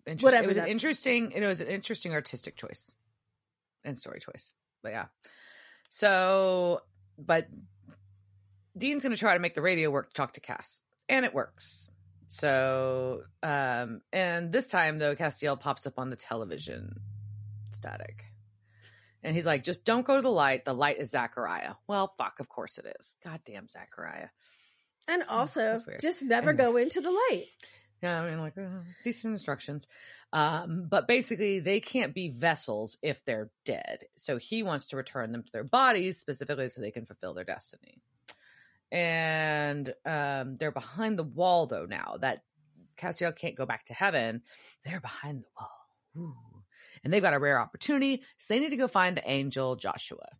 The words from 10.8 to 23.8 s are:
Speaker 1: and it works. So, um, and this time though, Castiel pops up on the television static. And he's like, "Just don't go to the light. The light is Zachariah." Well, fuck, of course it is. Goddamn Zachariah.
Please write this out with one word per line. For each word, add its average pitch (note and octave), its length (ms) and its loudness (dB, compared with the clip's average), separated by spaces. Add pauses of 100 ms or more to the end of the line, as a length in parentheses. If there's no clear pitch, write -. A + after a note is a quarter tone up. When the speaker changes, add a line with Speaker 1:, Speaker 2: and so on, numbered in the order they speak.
Speaker 1:
and C4 160 4
it A3+ 100 -2
works. - 540 -6 (380)
So, C3 960 0 (200)
um, B2 580 0 (120)
and F3 380 0
this B3+ 180 2
time D#3 300 2
though, D3 160 4
Castiel C#3+ 460 -2
pops C#3 260 -4
up C3 120 -8
on C3 120 -4
the B2 60 -8
television D#2 800 -8 (800)
static. - 520 -12 (1000)
And D#3+ 140 0
he's E3 100 2
like, D3 160 4
"Just - 220 -4
don't A#3+ 220 4
go C4+ 100 6
to C4+ 60 4
the B3+ 80 4
light. C#3 340 4
The C3+ 100 0
light C#3+ 240 2
is C#3 120 -6
Zachariah." A#2 640 -4 (120)
Well, G3 320 0
fuck, - 220 -4
of C3+ 80 -10
course - 300 -10
it - 80 -16 (120)
is. - 240 -20
Goddamn C3 460 -14
Zachariah. D#2+ 600 -14 (800)